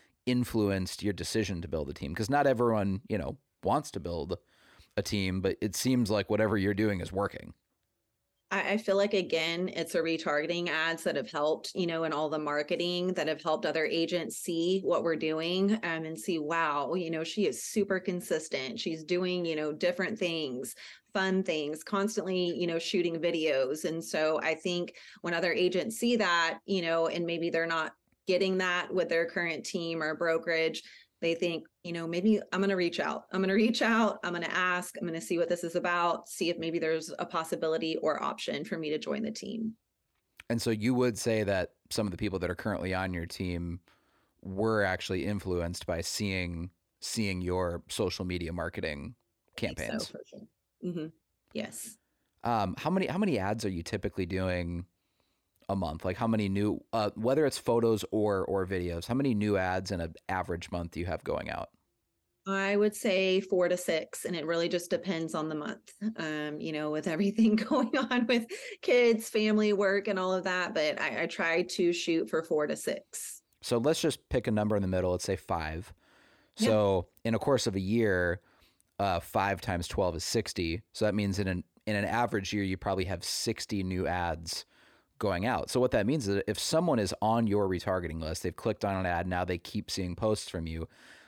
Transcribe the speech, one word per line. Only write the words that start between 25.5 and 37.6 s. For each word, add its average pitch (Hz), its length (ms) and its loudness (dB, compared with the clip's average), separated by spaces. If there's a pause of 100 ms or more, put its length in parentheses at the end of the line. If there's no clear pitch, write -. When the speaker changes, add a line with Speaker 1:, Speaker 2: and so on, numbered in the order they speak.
Speaker 2:
agents 180 440 2
see 240 200 4
that, 170 480 2
you 190 160 0
know, 165 260 2
and 175 180 -2
maybe 170 240 -2
they're 165 160 2
not 165 280 -2 (340)
getting 190 320 4
that 180 340 0
with 180 160 2
their 165 180 2
current 165 380 -4
team 165 380 -4
or 156 120 -2
brokerage, 165 680 0 (380)
they 170 140 2
think, 170 320 -2 (160)
you 170 80 -10
know, 165 160 -4
"Maybe 190 320 4 (120)
I'm 185 100 0
gonna 196 140 2
reach 180 240 0
out. - 320 -2
I'm 190 100 0
gonna 190 120 2
reach 226 300 4
out. 220 400 4
I'm 175 100 -2
gonna 170 140 -4
ask. 180 500 0
I'm - 80 -6
gonna 160 160 -4
see 170 160 0
what 170 120 2
this 175 140 0
is 170 120 -4
about, 175 520 2
see 170 220 -2
if 170 80 -2
maybe 165 220 -2
there's 160 400 0
a 175 80 -4
possibility 160 680 -2